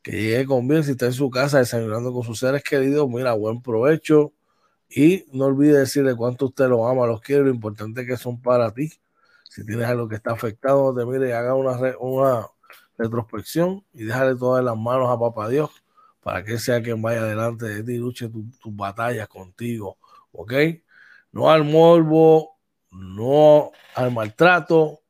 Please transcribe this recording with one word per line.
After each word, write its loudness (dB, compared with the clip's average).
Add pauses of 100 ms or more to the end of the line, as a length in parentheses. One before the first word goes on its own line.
Que -12
llegue -2
con 0
bien, 2
si -2
está -2
en -2
su -2
casa 0
desayunando -2
con -6
sus -10
seres -2
queridos, 0
mira, -2
buen -4
provecho. 2 (580)
Y 2
no -2
olvide 4
decirle 0
cuánto -4
usted 0
los 2
ama, 0
los -2
quiere, 0
lo 4
importante -8
que -6
son -10
para 0
ti. -8 (520)
Si -20
tienes -4
algo -4
que -8
está -8
afectándote, -2
mire, -2
haga -2
una -2
re-, -4
una 0 (500)
retrospección -4 (100)
y -14
déjale 0
todas 0
las -2
manos -2
a 0
Papá -4
Dios -2 (520)
para -6
que -8
sea -2
quien -6
vaya -4
delante -4
de -8
ti -8
y -6
luche -8
tu, -12 (100)
tus -14
batallas -6
contigo, -10 (340)
¿ok? -12 (800)
No 2
al 6
morbo, 6 (340)
no 4 (240)
al 0
maltrato 2 (100)